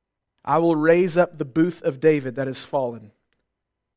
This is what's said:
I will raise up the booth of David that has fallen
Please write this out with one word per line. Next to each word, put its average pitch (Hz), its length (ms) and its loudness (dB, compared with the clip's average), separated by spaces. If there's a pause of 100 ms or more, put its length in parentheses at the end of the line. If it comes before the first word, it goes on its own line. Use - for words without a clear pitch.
(440)
I 143 140 0
will 170 180 2
raise 170 420 2
up 170 200 0
the 151 80 -6
booth 160 360 -2
of 135 200 -6
David 139 340 2
that 135 120 -6
has 131 180 -10
fallen 117 480 -6 (840)